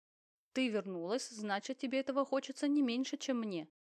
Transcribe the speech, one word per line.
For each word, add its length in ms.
"Ты 160
вернулась, 600
значит, 480
тебе 240
этого 240
хочется 440
не 140
меньше, 360
чем 220
мне". 280